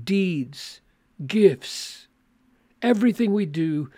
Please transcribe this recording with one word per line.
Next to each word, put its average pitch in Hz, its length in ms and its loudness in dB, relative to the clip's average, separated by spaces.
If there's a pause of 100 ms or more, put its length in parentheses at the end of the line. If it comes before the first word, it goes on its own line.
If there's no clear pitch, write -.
deeds, 165 760 -4 (440)
gifts, - 840 0 (720)
everything 233 520 2
we 208 120 0
do 151 520 -2